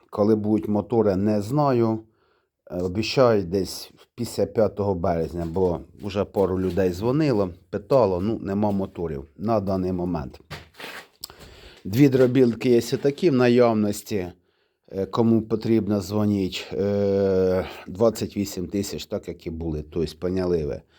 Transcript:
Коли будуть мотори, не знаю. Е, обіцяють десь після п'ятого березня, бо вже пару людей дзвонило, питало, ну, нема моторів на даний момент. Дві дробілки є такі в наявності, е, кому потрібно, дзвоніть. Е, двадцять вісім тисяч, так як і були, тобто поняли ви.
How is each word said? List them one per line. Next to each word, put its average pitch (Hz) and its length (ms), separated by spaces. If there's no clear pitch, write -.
Коли 107 260
будуть 107 320
мотори, 104 480
не 104 260
знаю. 117 580
Е, 90 120
обіцяють 104 680
десь 95 400
після 113 320
п'ятого 101 480
березня, 85 560
бо 87 300
вже 101 220
пару 92 360
людей 92 300
дзвонило, 113 600
питало, 101 500
ну, 104 180
нема 101 320
моторів 85 540
на 107 240
даний 92 320
момент. 87 480
Дві 117 240
дробілки 127 600
є 117 100
такі 143 500
в 139 40
наявності, 113 960
е, 95 180
кому 113 360
потрібно, 107 580
дзвоніть. 101 720
Е, 98 920
двадцять 107 480
вісім 95 300
тисяч, 92 400
так 101 220
як - 180
і 87 40
були, 80 420
тобто 82 260
поняли 90 480
ви. 58 160